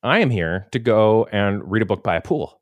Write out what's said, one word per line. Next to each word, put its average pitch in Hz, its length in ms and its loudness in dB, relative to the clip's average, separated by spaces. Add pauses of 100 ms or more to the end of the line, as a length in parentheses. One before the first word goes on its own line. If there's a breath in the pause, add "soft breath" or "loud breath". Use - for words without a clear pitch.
I 147 160 2
am 175 100 2
here 95 420 -2
to 131 80 -4
go 110 520 4
and 101 400 -2
read 107 100 0
a 110 40 0
book 92 180 -4
by 90 120 0
a 85 60 -2
pool. - 400 -6